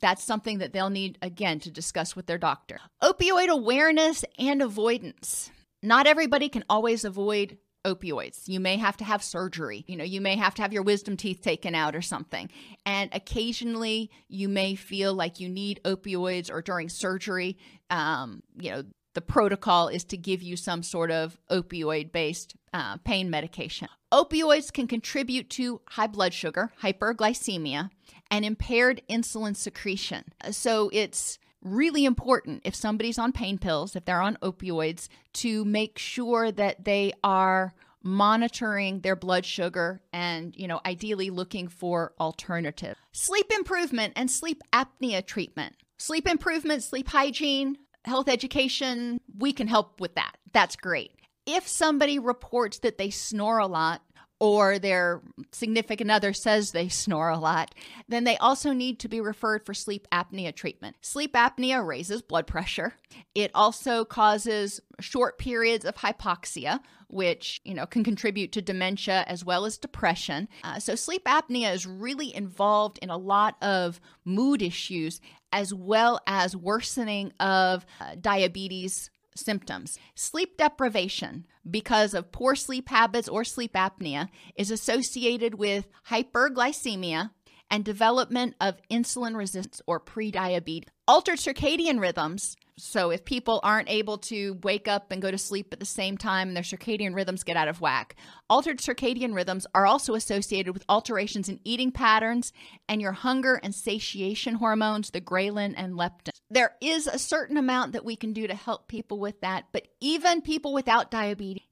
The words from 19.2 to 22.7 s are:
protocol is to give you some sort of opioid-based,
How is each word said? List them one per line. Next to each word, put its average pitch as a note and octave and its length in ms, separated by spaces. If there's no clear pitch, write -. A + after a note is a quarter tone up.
protocol G3 640
is F3 180
to G3 120
give F#3 240
you F3 160
some F3 240
sort E3 300
of D#3+ 260
opioid-based, D#3+ 1040